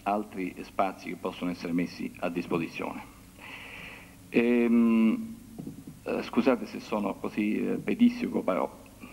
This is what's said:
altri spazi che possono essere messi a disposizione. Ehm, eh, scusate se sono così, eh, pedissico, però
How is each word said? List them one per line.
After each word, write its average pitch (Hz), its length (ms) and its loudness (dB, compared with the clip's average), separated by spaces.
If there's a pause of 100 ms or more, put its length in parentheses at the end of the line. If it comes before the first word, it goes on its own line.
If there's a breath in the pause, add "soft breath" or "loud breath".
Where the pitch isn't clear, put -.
altri 101 580 -2
spazi 92 480 2
che 90 60 -8
possono 90 360 -4
essere 85 220 -4
messi 85 460 0
a 90 100 -2
disposizione. - 880 -4 (1120 loud breath)
Ehm, 117 1040 4 (680)
eh, - 180 -2
scusate 117 440 2
se 104 140 -10
sono 101 360 -2
così, 104 420 -2
eh, 98 200 -2
pedissico, 104 640 2
però - 380 -2 (340)